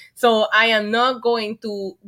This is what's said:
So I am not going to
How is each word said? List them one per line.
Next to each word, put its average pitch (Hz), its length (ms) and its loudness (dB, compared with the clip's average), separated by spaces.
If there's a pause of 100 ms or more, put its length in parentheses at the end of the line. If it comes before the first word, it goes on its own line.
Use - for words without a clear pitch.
(160)
So 220 380 2
I 220 140 4
am 214 220 0
not 240 320 0
going 226 380 -2
to 202 360 -10 (120)